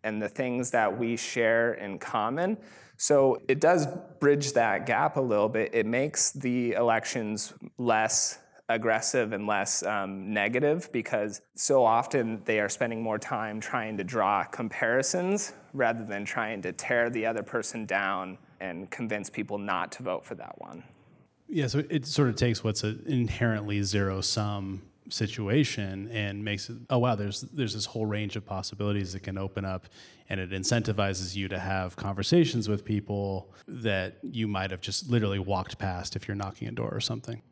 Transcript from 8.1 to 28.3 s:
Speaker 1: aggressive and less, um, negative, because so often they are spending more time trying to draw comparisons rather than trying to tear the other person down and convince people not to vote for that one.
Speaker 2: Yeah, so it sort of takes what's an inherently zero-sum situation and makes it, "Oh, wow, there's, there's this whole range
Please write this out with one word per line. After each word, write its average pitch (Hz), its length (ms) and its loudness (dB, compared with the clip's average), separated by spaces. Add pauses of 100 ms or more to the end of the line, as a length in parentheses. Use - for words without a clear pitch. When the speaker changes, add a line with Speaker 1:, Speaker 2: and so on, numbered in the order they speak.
Speaker 1:
aggressive 113 640 2
and 104 140 -2
less, 101 340 2
um, 98 500 -2
negative, 127 600 2
because 107 500 -2 (140)
so 135 280 6
often 113 600 2
they 107 140 4
are 104 100 2
spending 117 320 -2
more 110 160 -2
time 107 420 -4
trying 110 380 -4
to 98 60 -4
draw 101 400 2
comparisons 135 1080 0 (200)
rather 117 320 0
than 104 180 -6
trying 107 380 -4
to 92 100 -4
tear 117 380 0
the 113 160 -2
other 113 160 0
person 110 460 -4
down 95 500 -2 (220)
and 90 320 -8
convince 107 360 -4
people 104 300 -6
not 92 340 -2
to - 120 -12
vote 92 200 -4
for - 120 -10
that - 260 -14
one. 78 220 -14 (640)
Speaker 2:
Yeah, 165 180 0
so 139 240 0
it 139 160 0
sort 143 240 4
of 110 60 0
takes 120 280 2
what's 107 200 0
an 107 240 -4
inherently 110 760 0
zero-sum 98 1000 0 (260)
situation 104 1000 0
and 104 340 -4
makes 101 240 -4
it, 113 80 -10 (140)
"Oh, 127 80 6
wow, 120 160 4
there's, 101 260 -4
there's 127 320 -4
this 107 140 -4
whole 110 180 -4
range 104 300 -2